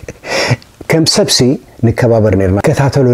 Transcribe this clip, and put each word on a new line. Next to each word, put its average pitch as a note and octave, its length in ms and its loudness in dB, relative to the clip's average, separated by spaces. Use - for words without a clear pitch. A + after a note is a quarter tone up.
ከም D#3+ 200 0
ሰብሲ - 320 0
ንከባበር A2+ 540 2
ነይርና። F#2+ 280 0
ከታተሎ C#3 520 0